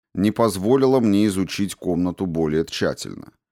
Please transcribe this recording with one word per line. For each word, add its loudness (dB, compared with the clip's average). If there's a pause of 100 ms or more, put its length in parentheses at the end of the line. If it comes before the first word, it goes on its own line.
(140)
не 2
позволило 2
мне 4
изучить -2
комнату -2
более 0
тщательно. -6 (180)